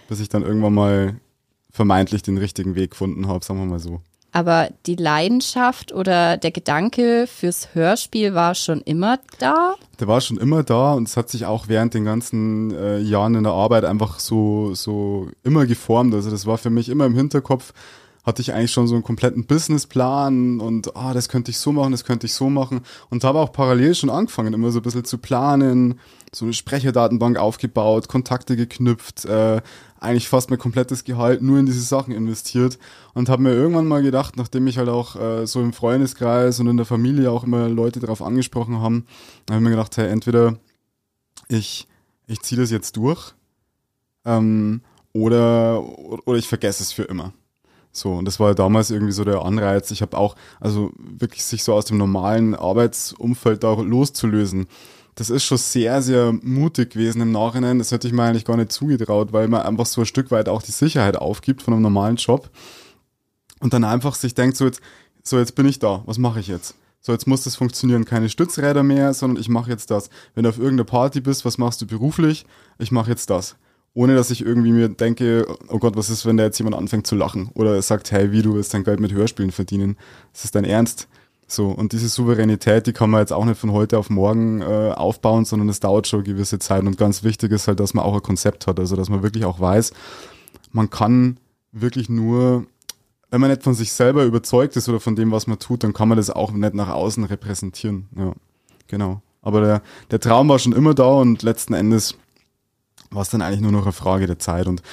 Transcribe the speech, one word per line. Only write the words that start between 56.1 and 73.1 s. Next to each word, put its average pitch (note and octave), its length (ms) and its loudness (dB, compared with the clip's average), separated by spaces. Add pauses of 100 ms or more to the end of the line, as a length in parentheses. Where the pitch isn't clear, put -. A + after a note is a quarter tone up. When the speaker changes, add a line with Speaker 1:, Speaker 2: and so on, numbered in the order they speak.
Speaker 1:
mutig C3 520 0
gewesen A2+ 280 0
im A2+ 100 2
Nachhinein. A#2+ 460 0
Das A#2 140 -2
hätte B2 160 -2
ich A#2 60 -4
mir A#2+ 100 2
eigentlich A#2 220 2
gar A#2 120 0
nicht A2+ 140 0
zugetraut, A2 600 0
weil A2 160 2
man A#2 140 2
einfach A2 240 -2
so - 160 -2
ein A2 60 0
Stück - 240 -2
weit A2 180 0
auch A2 140 -2
die - 80 -12
Sicherheit B2 460 2
aufgibt G#2 440 -4
von A#2 140 0
einem A2 80 4
normalen G#2 320 2
Job - 340 -2 (1080)
und B2+ 140 0
dann A#2+ 100 4
einfach B2 320 -2
sich B2 180 -6
denkt, B2+ 240 2
so C3+ 80 2
jetzt, B2+ 160 -2 (400)
so - 160 -2
jetzt A#2+ 160 0
bin C#3 140 4
ich C3+ 100 0
da, G2+ 300 0
was A2 100 -6
mache A#2 220 0
ich F#2+ 80 -8
jetzt? F2+ 260 -8 (260)
So - 120 -4
jetzt A#2 160 -2
muss C3+ 160 2
das B2+ 120 -8
funktionieren, B2 500 0
keine A2+ 240 0
Stützräder C#3+ 520 0
mehr, C#3 320 2
sondern C3 260 -2
ich A2 100 -6
mache A#2 200 0
jetzt A#2 220 -6
das. G2+ 180 -4 (240)
Wenn A#2 120 0
du A#2 40 4
auf A2 80 -4
irgendeiner B2 280 2
Party C3+ 360 0
bist, C3 240 -2
was A#2+ 140 -4
machst A#2+ 200 -2
du A2+ 60 -10
beruflich? D3+ 640 -2 (320)
Ich A#2 120 -6
mache A#2 200 0